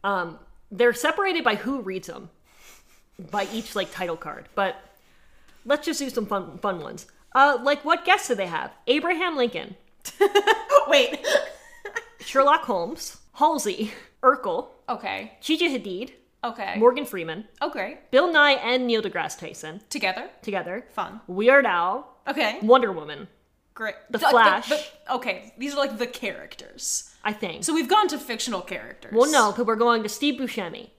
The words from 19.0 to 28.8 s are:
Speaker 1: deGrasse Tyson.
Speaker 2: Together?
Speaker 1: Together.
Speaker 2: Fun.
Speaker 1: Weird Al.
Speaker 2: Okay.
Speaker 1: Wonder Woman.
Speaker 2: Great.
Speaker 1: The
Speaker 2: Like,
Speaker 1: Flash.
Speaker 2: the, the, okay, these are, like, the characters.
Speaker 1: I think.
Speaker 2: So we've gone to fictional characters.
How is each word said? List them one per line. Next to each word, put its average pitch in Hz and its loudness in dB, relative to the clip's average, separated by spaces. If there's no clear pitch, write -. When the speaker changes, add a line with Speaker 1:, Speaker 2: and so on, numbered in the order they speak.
Speaker 1:
deGrasse 170 -6
Tyson. 160 -14
Speaker 2:
Together? 202 -4
Speaker 1:
Together. 190 -6
Speaker 2:
Fun. 208 -10
Speaker 1:
Weird 240 6
Al. 185 0
Speaker 2:
Okay. 269 -2
Speaker 1:
Wonder 233 6
Woman. 151 -10
Speaker 2:
Great. 220 -8
Speaker 1:
The 240 -4
Speaker 2:
Like, 302 4
Speaker 1:
Flash. 220 6
Speaker 2:
the, 294 2
the, 262 -2
okay, 247 -8
these 285 -6
are, 277 -4
like, 226 -2
the 240 -2
characters. - -10
Speaker 1:
I 214 -2
think. 196 -8
Speaker 2:
So 320 -2
we've 320 0
gone 403 4
to 285 -4
fictional 226 -6
characters. - -12